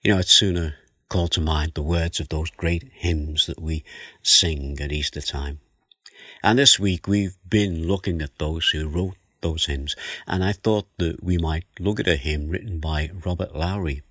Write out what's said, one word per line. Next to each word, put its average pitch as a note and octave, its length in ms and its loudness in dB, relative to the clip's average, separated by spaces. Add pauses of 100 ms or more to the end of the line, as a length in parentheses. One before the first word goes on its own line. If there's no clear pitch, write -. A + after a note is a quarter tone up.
You - 100 0
know, G2 80 6
I'd F#2 100 0
sooner F2 480 4 (340)
call F2 180 2
to - 140 0
mind D#2 320 0
the D2+ 80 -4
words E2 360 0
of - 120 -6
those D#2+ 180 -4
great E2+ 460 -4
hymns D#2 500 0
that - 160 -6
we D#2 240 -2 (380)
sing C#2+ 580 2
at C#2+ 100 -4
Easter D2 300 -4
time. C#2+ 400 -6 (840)
And A2 160 4
this C3+ 220 6
week F#2+ 260 0
we've G2 300 2 (100)
been F2+ 400 2
looking F#2 360 0
at - 160 -8
those D#2+ 320 -2
who D#2 180 -2
wrote F2+ 300 -2 (240)
those D#2+ 240 -2
hymns, C#2 280 -4 (320)
and F#2 160 -2
I F#2+ 100 2
thought G#2+ 440 0
that E2 260 -2
we F2+ 140 2
might E2 300 0 (120)
look G#2 220 0
at - 80 2
a E2 80 4
hymn D2+ 320 -4
written F2 320 -4
by D#2 300 -2 (120)
Robert F2+ 320 -4
Lowry. E2 460 -2 (100)